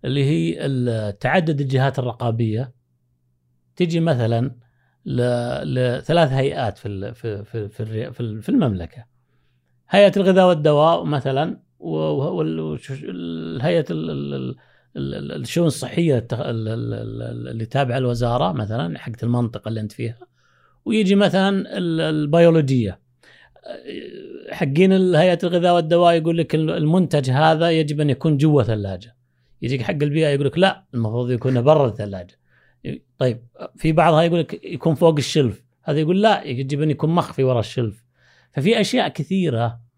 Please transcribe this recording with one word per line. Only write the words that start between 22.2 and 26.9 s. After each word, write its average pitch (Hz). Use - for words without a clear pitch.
حقين 170
ال-، 185
هيئة 170
الغذاء 175
والدواء 170
يقول 165
لك 165
ال-، 156
المنتج 151